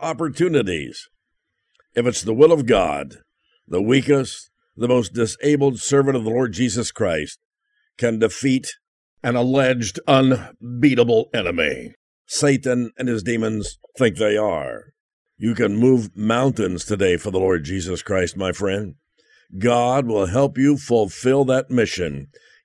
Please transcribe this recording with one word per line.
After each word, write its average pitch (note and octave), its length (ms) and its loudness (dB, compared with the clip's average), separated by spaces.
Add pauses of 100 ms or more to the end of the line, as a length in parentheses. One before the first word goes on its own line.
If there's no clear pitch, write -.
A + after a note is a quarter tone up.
opportunities. C#3+ 1080 -2 (880)
If A#2+ 100 0
it's A#2+ 180 -4
the A2 100 -2
will D3+ 180 6
of D3 140 0
God, D#2 540 0 (460)
the F2 160 -2
weakest, C3 680 -2 (240)
the A#2+ 140 -2
most B2 240 0
disabled C#3 640 0
servant C#3 380 2
of A2 80 -4
the A2 40 -2
Lord A#2+ 220 -2
Jesus A2 400 -2
Christ E2 480 -4 (580)
can A#2 220 0
defeat C3 540 0 (500)
an B2 140 0
alleged B2+ 600 0 (120)
unbeatable B2 1200 2
enemy. D#2+ 600 -2 (360)
Satan B2+ 680 0
and B2+ 100 -4
his A2+ 160 -2
demons A2 560 -4 (180)
think A2+ 200 2
they G#2+ 180 2
are. D2+ 520 -4 (500)
You A2+ 180 0
can G#2 220 0
move A#2+ 360 4
mountains G#2+ 680 0
today F#2+ 320 0
for G2+ 160 -6
the F#2+ 80 0
Lord F#2 240 2
Jesus F2 380 -6
Christ, F#2+ 340 -2
my F#2+ 160 -4
friend. G2 440 -4 (640)
God A#2+ 500 2
will G#2 180 0
help C3 320 0
you C#3+ 180 4
fulfill B2+ 680 2
that C3 260 0
mission, E2+ 560 -2 (380)